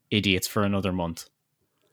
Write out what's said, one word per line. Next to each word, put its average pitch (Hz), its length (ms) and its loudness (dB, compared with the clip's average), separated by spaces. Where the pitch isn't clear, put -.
idiots 98 380 2
for 104 160 0
another 98 280 0
month. 85 360 -6